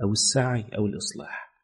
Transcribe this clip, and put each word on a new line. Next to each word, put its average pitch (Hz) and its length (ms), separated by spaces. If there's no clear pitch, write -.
أو 101 80
السعي 123 540
أو 104 80
الإصلاح. - 600